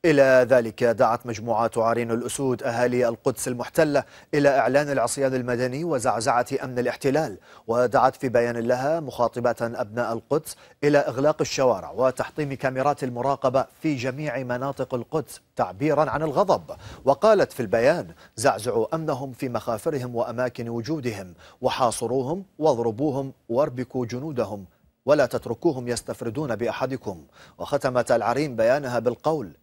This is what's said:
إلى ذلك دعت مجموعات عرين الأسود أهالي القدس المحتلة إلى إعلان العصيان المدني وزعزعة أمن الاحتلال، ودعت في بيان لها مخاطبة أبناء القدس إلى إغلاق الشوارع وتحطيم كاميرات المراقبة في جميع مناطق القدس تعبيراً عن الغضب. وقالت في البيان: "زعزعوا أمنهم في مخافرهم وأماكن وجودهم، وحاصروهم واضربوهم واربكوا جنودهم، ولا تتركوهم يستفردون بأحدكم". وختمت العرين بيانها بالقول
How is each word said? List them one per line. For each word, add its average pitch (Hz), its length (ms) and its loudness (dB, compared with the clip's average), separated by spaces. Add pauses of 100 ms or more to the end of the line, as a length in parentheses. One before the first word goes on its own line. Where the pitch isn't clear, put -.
إلى 135 440 6
ذلك 120 340 2
دعت 117 420 2
مجموعات 113 520 -2
عرين 117 340 2
الأسود 120 520 -2
أهالي 123 440 0
القدس 117 400 -4
المحتلة 135 560 0 (300)
إلى 143 160 6
إعلان 135 420 2
العصيان 131 440 0
المدني 123 480 -2
وزعزعة 117 640 0 (180)
أمن 127 160 -6
الاحتلال، 135 580 0 (300)
ودعت 123 480 4
في 131 140 -4
بيان 120 280 2
لها 127 420 0
مخاطبة 120 600 -2
أبناء 117 520 -4
القدس 139 420 -4 (280)
إلى 147 140 6
إغلاق 139 440 2
الشوارع 110 500 0
وتحطيم 131 600 -2
كاميرات 135 500 -2
المراقبة 131 640 0 (160)
في 156 140 0
جميع 131 480 -6
مناطق 127 500 -4
القدس 127 480 -6 (140)
تعبيراً 135 540 0
عن 139 140 -2
الغضب. 156 520 0 (300)
وقالت 180 460 4
في - 80 -16
البيان: 117 480 2 (280)
"زعزعوا 113 600 0
أمنهم 143 360 -4
في 127 180 -6
مخافرهم 123 680 -4
وأماكن 120 540 -4
وجودهم، 117 640 -6 (280)
وحاصروهم 127 840 -2 (140)
واضربوهم 135 720 0 (160)
واربكوا 127 560 -2
جنودهم، 113 600 -6 (400)
ولا 143 200 4
تتركوهم 123 640 -4
يستفردون 120 680 -6
بأحدكم". 107 680 -6 (340)
وختمت 123 540 0
العرين 120 440 2
بيانها 123 440 2
بالقول 120 520 -2 (120)